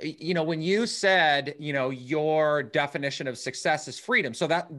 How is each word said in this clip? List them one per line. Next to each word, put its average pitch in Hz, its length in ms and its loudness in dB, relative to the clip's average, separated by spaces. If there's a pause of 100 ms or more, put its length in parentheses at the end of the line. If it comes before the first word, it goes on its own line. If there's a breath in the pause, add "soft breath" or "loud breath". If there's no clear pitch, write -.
y-, 156 160 -6
you 165 160 -2
know, 160 80 2
when 160 180 -2
you 196 240 2
said, 156 720 2
you 147 160 -6
know, 135 160 0
your 151 720 2
definition 139 640 -2
of 123 120 -4
success - 480 -2
is 131 100 -12
freedom. 208 380 -2
So 170 100 -2
that, 165 220 0 (100)